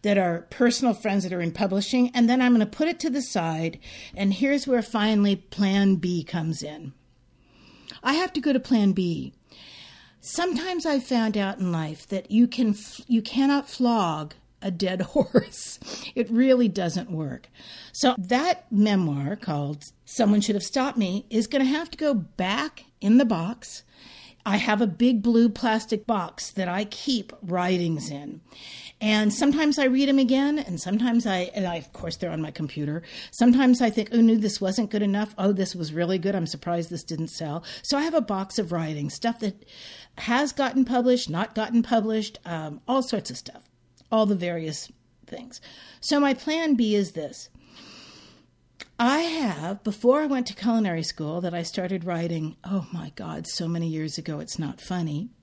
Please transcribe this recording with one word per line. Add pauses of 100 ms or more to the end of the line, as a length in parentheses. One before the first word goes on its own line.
that
are
personal
friends
that
are
in
publishing,
and
then
I'm
gonna
put
it
to
the
side, (360)
and
here's
where
finally
plan
B
comes
in. (1080)
I
have
to
go
to
plan
B. (840)
Sometimes
I've
found
out
in
life
that
you
can
f-,
you
cannot
flog (260)
a
dead
<laughs>
horse. (360)
It
really
doesn't
work. (440)
So
that
memoir
called (200)
Someone
Should
Have
Stopped
Me
is
gonna
have
to
go
back (140)
in
the
box (600)
I
have
a
big
blue
plastic
box
that
I
keep (100)
writings
in. (580)
And
sometimes
I
read
'em
again,
and
sometimes
I,
and
I,
of
course,
they're
on
my
computer. (280)
Sometimes
I
think,
"Oh,
no,
this
wasn't
good
enough.
Oh,
this
was
really
good.
I'm
surprised
this
didn't
sell." (180)
So
I
have
a
box
of
writing,
stuff
that (540)
has
gotten
published,
not
gotten
published,
um,
all
sorts
of
stuff, (480)
all
the
various (360)
things. (400)
So
my
plan
B
is
this. (1500)
I
have,
before
I
went
to
culinary
school,
that
I
started
writing,
oh
my
God,
so
many
years
ago,
it's
not
funny. (140)